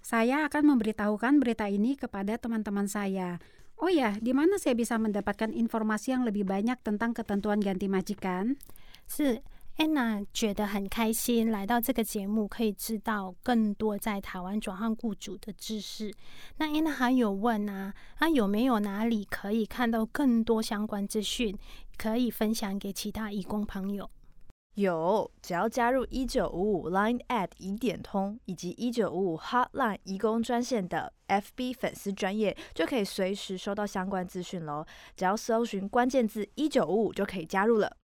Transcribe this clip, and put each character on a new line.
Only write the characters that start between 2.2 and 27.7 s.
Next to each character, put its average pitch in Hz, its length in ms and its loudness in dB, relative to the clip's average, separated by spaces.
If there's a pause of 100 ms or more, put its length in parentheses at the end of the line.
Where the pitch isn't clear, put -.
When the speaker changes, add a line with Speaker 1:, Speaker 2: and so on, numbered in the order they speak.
Speaker 1:
teman-teman 208 480 -2
saya. 190 500 -2 (420)
Oh 320 80 2
ya, 254 320 4
di 233 160 2
mana 349 240 6
saya 254 160 2
bisa 226 240 2
mendapatkan 214 560 0
informasi 220 560 0
yang 254 160 2
lebih 202 160 0
banyak 202 400 0
tentang 233 300 0
ketentuan 208 500 0
ganti 196 240 0
majikan? 196 720 0 (480)
Speaker 2:
是， 262 340 0 (360)
安 311 160 4
娜 226 280 2 (120)
觉 208 200 0
得 208 140 0
很 196 220 -2
开 226 240 2
心， 226 360 2
来 202 160 0
到 240 140 2
这 - 140 0
个 233 100 2
节 196 240 -4
目， 214 180 0
可 226 200 -4
以 208 80 0
知 220 260 -6
道 196 420 -4
更 220 320 2
多 208 240 0
在 208 220 -2
台 185 220 -8
湾 190 180 -2
转 196 160 -6
换 220 180 -2
雇 220 220 -4
主 196 220 -10
的 - 160 -12
知 214 260 -8
识。 202 340 -8 (440)
那 311 180 -2
安 311 80 4
娜 311 80 2
还 254 240 2
有 226 160 4
问 208 380 0
啊， 196 240 -8 (260)
那 311 80 4
有 269 180 4
没 208 200 2
有 240 140 4
哪 208 260 0
里 226 180 0
可 - 300 -6
以 220 120 2
看 240 240 0
到 226 160 2
更 233 380 2
多 226 180 2
相 214 240 -2
关 202 220 -4
资 214 140 -2
讯， 202 360 -2 (400)
可 226 200 0
以 247 120 2
分 220 240 0
享 202 240 -4
给 202 140 -6
其 - 180 -6
他 208 220 -6
移 208 100 -4
工 208 240 -2
朋 196 280 -6
友？ 196 160 -8 (720)
Speaker 3:
有， 185 500 4 (120)
只 - 120 -6
要 185 140 2
加 240 240 2
入 262 180 2
一 254 160 -2
九 220 240 2
五 180 320 2
五 156 80 -4
Line 214 380 2
at 208 300 -2
疑 190 180 -6